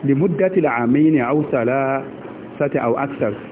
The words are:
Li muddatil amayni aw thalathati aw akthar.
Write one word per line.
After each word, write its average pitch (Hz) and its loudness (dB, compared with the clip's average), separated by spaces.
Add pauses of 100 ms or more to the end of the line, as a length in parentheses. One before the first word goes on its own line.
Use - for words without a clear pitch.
Li 139 4
muddatil 185 2
amayni 135 4
aw 139 2
thalathati 135 -2
aw 117 0
akthar. 135 -2 (180)